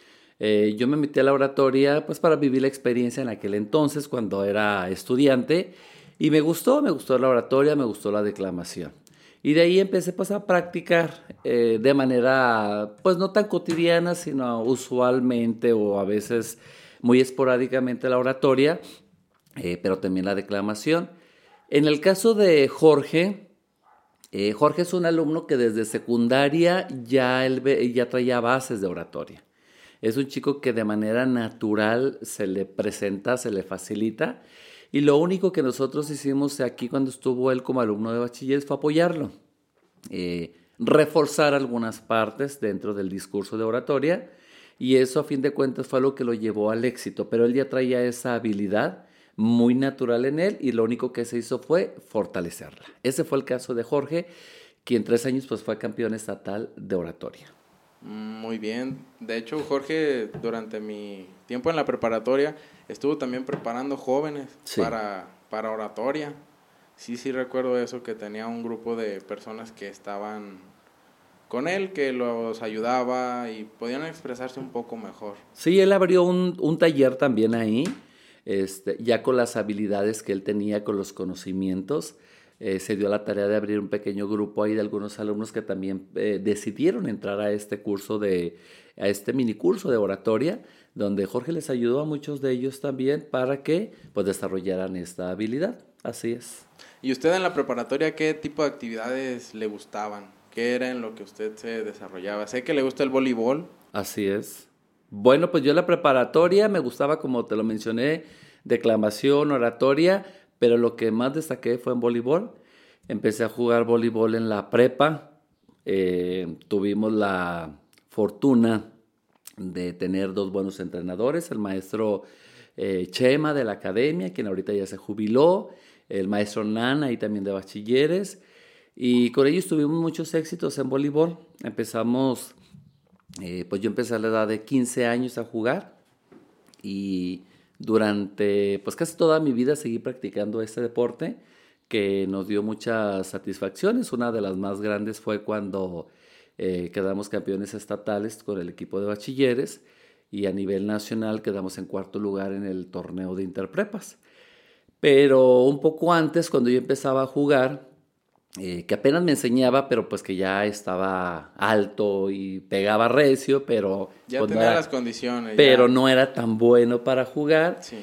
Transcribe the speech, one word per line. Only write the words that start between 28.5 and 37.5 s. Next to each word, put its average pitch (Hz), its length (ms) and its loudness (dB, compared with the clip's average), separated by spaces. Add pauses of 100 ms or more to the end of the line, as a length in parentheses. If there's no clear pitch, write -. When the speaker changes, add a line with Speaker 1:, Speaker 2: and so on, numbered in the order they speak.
Speaker 1:
de 95 80 -2
oratoria. 82 560 -10 (560)
Es 113 160 0
un 139 100 0
chico 139 340 -2
que 123 120 0
de 110 100 -2
manera 107 440 0
natural 113 960 0
se 107 260 -6
le 95 160 -2
presenta, 101 720 -4
se 123 160 -4
le 104 100 -2
facilita, 110 800 -4 (480)
y 143 120 0
lo 143 140 6
único 180 360 2
que 160 100 0
nosotros 135 480 -2
hicimos 139 500 -2
aquí 123 280 -4
cuando 135 220 0
estuvo 127 420 0